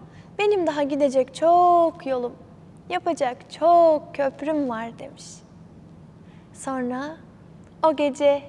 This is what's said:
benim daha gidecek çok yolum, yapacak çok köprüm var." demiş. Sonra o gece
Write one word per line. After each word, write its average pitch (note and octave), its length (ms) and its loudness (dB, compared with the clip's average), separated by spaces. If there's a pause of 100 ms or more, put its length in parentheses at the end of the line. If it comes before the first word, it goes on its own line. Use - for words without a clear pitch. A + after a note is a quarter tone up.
(380)
benim G4+ 280 0
daha D4 160 -2
gidecek C4+ 520 0
çok E4+ 720 2
yolum, B3 260 -6 (560)
yapacak D4 600 -6
çok E4 640 2
köprüm C#4 540 -4
var." A#3 300 -10
demiş. - 260 -20 (1300)
Sonra C4 640 -8 (680)
o D#4+ 140 2
gece C#4+ 520 0